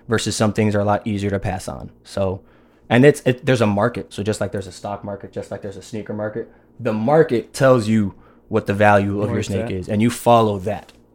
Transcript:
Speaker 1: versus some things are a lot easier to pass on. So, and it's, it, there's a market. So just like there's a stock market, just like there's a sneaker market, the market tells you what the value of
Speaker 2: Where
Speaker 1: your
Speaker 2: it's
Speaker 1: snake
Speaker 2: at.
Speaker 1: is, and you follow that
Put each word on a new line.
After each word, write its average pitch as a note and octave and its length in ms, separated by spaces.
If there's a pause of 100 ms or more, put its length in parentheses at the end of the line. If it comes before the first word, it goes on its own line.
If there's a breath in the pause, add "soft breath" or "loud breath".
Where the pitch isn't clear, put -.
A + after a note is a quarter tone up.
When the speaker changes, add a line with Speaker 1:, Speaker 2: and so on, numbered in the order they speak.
Speaker 1:
versus A2 280
some G#2+ 160
things G#2+ 220
are G2+ 60
a G2+ 40
lot G#2 220
easier G2+ 240
to G2 80
pass F#2 300
on. C2 220 (140)
So, F#2+ 380 (480 soft breath)
and A#2+ 140
it's, C#3+ 200
it, - 220
there's C3 140
a A2+ 60
market. G#2 460
So - 100
just G#2 180
like G2+ 120
there's G2 140
a F2+ 60
stock G2+ 320
market, G2+ 280
just G2+ 180
like G2 120
there's G2 140
a F#2 60
sneaker G#2 320
market, G#2+ 360 (300 soft breath)
the A#2 120
market B2 600
tells B2+ 360
you A2 260 (340 soft breath)
what G#2+ 180
the G2+ 80
value G2+ 460
of G#2 60
Speaker 2:
Where G2+ 40
Speaker 1:
your - 100
Speaker 2:
it's - 80
Speaker 1:
snake G#2 180
Speaker 2:
at. A#2+ 60
Speaker 1:
is, F#2 180
and G#2+ 100
you A#2 100
follow A2+ 500
that G2 320 (220)